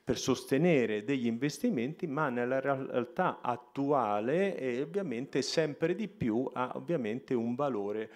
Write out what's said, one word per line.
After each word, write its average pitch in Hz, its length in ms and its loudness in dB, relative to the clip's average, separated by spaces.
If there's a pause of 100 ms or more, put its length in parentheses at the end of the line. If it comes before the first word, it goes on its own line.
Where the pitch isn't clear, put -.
per 120 160 0
sostenere 127 840 2
degli 131 220 0
investimenti, 143 800 -2
ma 151 220 0
nella 123 320 0
ra-, 135 280 -2
realtà 127 520 0
attuale, 131 1160 0
eh, 127 260 -2
ovviamente 151 600 -2
sempre 160 520 0
di 202 140 -4
più 120 440 0
ha 127 220 -2
ovviamente 131 600 -2
un 117 200 0
valore, 107 600 -2